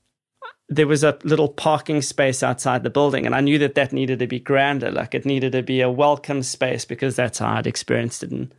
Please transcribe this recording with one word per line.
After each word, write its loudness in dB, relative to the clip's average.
there 2
was 4
a 4
little 2
parking 0
space 0
outside 0
the -2
building, 2
and 0
I 2
knew 4
that 0
that 2
needed -2
to -2
be -6
grander, 0
like, -4
it -4
needed 0
to 0
be -2
a 2
welcome 0
space, -4
because -4
that's -2
how -2
I'd -2
experienced -4
it -10
in -8